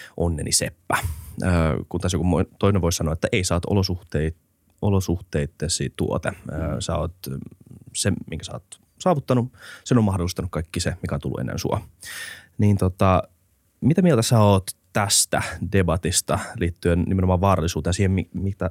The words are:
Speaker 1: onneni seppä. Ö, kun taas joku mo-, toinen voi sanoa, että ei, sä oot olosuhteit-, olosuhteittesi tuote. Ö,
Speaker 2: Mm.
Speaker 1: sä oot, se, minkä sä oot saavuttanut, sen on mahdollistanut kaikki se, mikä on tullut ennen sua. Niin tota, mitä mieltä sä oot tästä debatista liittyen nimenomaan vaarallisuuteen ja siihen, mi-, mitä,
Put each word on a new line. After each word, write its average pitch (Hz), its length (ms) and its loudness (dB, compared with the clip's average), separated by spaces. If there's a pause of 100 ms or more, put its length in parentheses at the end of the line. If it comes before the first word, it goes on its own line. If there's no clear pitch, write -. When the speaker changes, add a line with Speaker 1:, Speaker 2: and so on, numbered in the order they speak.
(160)
Speaker 1:
onneni 76 360 -2
seppä. - 440 -2 (460)
Ö, - 40 0 (420)
kun 85 120 -4
taas 90 120 -2
joku 80 120 0
mo-, 87 340 0
toinen 98 240 4
voi 82 100 2
sanoa, 78 200 -2
että - 200 -2
ei, 95 120 2
sä 85 100 0
oot 87 120 0
olosuhteit-, 87 720 0 (460)
olosuhteittesi 80 1120 -2
tuote. - 320 -2
Ö, - 40 -2 (200)
Speaker 2:
Mm. 73 280 -4
Speaker 1:
sä 82 160 -4
oot, 78 180 -4 (800)
se, - 200 0 (180)
minkä - 140 -10
sä - 80 -12
oot - 280 -16 (200)
saavuttanut, 131 520 0 (320)
sen 123 140 4
on 107 60 6
mahdollistanut 87 460 -2
kaikki - 300 -6
se, 80 220 -4
mikä 82 120 -4
on 71 60 -4
tullut - 200 -6
ennen 64 180 -6
sua. - 220 -2 (800)
Niin 101 180 4
tota, 92 460 4 (580)
mitä 160 220 4
mieltä 139 200 6
sä 113 180 4
oot 101 300 4 (220)
tästä - 500 0 (300)
debatista 82 680 0 (180)
liittyen 85 460 0
nimenomaan 92 380 2
vaarallisuuteen 85 500 2
ja 85 40 0
siihen, 95 160 2
mi-, 95 240 0
mitä, 92 360 -4